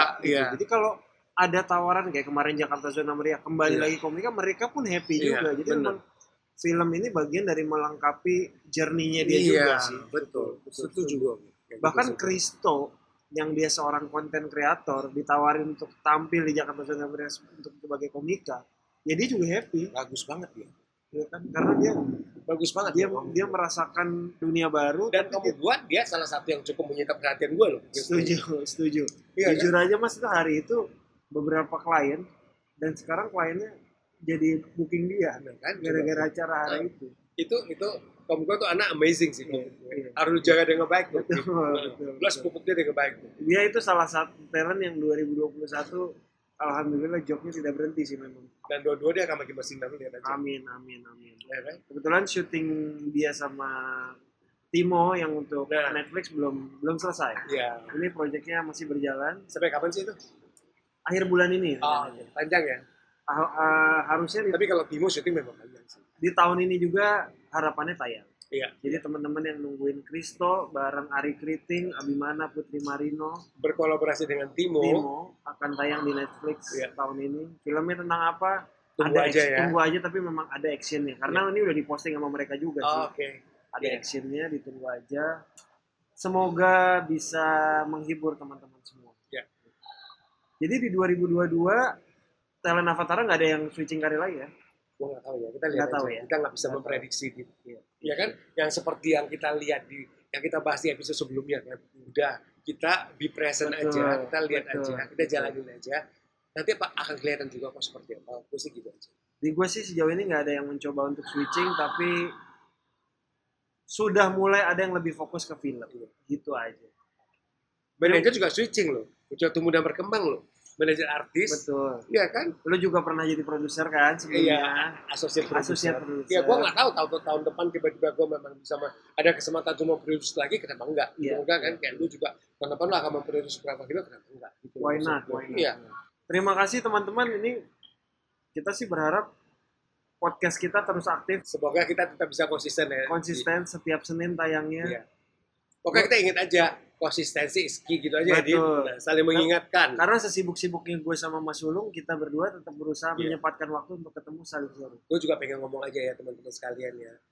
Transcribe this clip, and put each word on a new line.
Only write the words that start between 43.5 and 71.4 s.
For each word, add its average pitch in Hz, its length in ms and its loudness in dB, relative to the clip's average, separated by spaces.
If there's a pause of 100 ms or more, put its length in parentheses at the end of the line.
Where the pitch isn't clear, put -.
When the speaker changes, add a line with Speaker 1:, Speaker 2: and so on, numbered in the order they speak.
Speaker 1:
itu 208 180 4
salah 180 260 4
satu 160 300 -4 (140)
talent 170 320 0
yang 170 140 -4
dua 151 180 2
ribu 151 200 -2
dua 151 140 0
puluh 147 180 -10
satu, 147 460 -6 (420)
alhamdulillah 151 680 -2
jobnya 151 320 -6
tidak 147 200 -4
berhenti 156 300 -2
sih 135 120 -8
memang. 131 280 -18 (200)
Speaker 2:
Dan 143 160 -4
dua-dua 147 320 0
dia 180 120 2
akan 160 140 -2
makin 139 160 -10
bersinar, 131 360 -10
lihat 135 240 -12
aja. 123 160 -16
Speaker 1:
Amin, 139 360 -6
amin, 127 380 -18
amin. 117 400 -20
Speaker 2:
Ya, 131 160 -8
kan? 147 240 -12
Speaker 1:
Kebetulan 156 400 0
syuting 170 420 -4 (460)
dia 147 160 2
sama 139 400 -6 (1000)
Timo 175 480 4
yang 156 220 -2
untuk 143 320 -4
Speaker 2:
Nah. 147 240 2
Speaker 1:
Netflix 156 380 -4
belum, 139 500 -4
belum 160 160 0
selesai. 156 500 -4
Speaker 2:
Iya. 120 440 -2
Speaker 1:
Ini 165 180 -2
proyeknya 156 520 -4
masih 156 280 -8
berjalan. 143 580 -4
Speaker 2:
Sampai 165 220 0
kapan 151 220 0
sih 190 120 -4
itu? 202 120 -8 (880)
Speaker 1:
Akhir 185 240 2
bulan 180 240 6
ini, 180 240 2
Speaker 2:
Oh, 143 320 0
Speaker 1:
rencananya. 123 160 -16
Speaker 2:
oke. 117 80 -20
Panjang 156 320 2
ya? 127 140 -4 (460)
Speaker 1:
Ah, 143 120 -4
ah, 156 600 4 (100)
harusnya 170 340 0
di 202 80 2
Speaker 2:
Tapi 180 160 2
kalau 175 180 2
Timo 151 220 0
syuting 170 300 0
memang 123 180 -4
panjang - 300 -20
sih. - 160 -20 (140)
Speaker 1:
di 175 160 -2
tahun 175 300 4
ini 180 180 2
juga 196 460 2 (260)
harapannya 156 440 -2
tayang. 117 300 -10 (220)
Speaker 2:
Iya. 131 220 -4 (100)
Speaker 1:
Jadi 143 220 -4
teman-teman 151 420 -6
yang 151 160 -6
nungguin 139 440 -6
Kristo 175 640 -2
bareng 139 420 -4
Ari 143 240 -2
Kriting, 175 600 -4